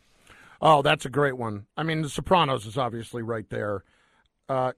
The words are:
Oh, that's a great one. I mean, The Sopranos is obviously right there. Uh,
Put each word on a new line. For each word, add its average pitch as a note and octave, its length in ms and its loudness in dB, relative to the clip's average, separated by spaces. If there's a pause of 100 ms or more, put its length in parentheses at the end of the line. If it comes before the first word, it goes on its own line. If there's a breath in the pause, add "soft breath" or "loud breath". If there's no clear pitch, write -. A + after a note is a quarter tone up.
(600 soft breath)
Oh, D3+ 220 8
that's D3 220 2
a C3+ 60 -6
great C3+ 260 0
one. A2 300 -8 (100)
I D3+ 60 -6
mean, D#3+ 200 -2
The D3 60 -4
Sopranos C3+ 580 2
is G#2+ 120 -10
obviously A#2 440 -6
right A2+ 280 -6
there. G#2 320 -6 (640)
Uh, B2+ 300 0